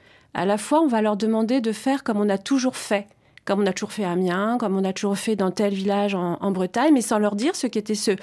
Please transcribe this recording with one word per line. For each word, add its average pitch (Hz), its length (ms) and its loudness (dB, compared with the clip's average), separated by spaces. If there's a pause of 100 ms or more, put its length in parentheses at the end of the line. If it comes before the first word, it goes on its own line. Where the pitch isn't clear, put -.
(360)
À 175 100 0
la 208 120 2
fois, 294 220 2
on 330 80 4
va 226 120 2
leur 214 160 2
demander 220 440 0
de 226 100 -2
faire 262 320 -2
comme 220 140 -2
on 208 120 2
a 196 100 2
toujours 254 360 0
fait, 208 320 -4 (380)
comme 196 180 0
on 196 40 2
a 196 60 2
toujours 214 200 -6
fait 214 100 -4
à 180 80 -2
Amiens, 185 480 0
comme 196 180 0
on 190 60 0
a 190 100 0
toujours 202 240 -2
fait 220 200 -2
dans 190 160 0
tel 202 200 0
village 202 440 0
en, 175 240 -2
en 202 100 0
Bretagne, 190 420 2
mais 254 100 6
sans 214 180 0
leur 208 160 0
dire 269 180 0
ce - 140 -4
qu'était 214 260 -4
ce 208 280 0